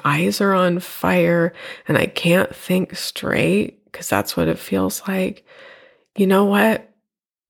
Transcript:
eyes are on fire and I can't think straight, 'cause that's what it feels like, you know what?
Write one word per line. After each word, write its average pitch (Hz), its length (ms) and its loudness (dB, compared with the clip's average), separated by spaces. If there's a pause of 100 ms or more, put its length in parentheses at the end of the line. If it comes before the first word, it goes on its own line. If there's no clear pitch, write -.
eyes 165 360 0
are 196 120 2
on 180 260 2
fire 170 760 0 (340)
and 156 100 2
I - 80 2
can't - 500 0
think - 400 -2
straight, - 840 -2 (120)
'cause - 180 -12
that's - 280 -2
what 160 100 2
it 165 120 -2
feels 190 480 -4
like, 190 380 -4 (680)
you 196 120 2
know 196 180 6
what? 202 440 2 (600)